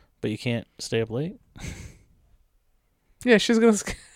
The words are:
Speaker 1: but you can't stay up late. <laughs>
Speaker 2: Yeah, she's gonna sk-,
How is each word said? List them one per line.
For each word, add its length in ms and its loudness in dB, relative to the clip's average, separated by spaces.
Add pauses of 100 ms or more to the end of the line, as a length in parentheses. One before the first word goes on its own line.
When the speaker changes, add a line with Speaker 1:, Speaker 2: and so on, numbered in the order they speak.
(200)
Speaker 1:
but 100 -4
you 80 -6
can't 280 -6 (120)
stay 220 -4
up 100 -4
late. 280 -8 (200)
<laughs> 60 -16 (1600)
Speaker 2:
Yeah, 140 6
she's 220 4
gonna 180 6
sk-, 220 -8 (180)